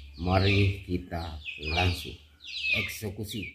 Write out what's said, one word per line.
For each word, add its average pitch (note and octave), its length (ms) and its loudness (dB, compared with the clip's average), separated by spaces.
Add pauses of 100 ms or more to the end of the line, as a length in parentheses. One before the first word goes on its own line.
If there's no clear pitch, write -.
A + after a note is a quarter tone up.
(180)
Mari F#2+ 640 4
kita E2 560 -4 (320)
langsung F2 440 2 (600)
eksekusi G2+ 800 -4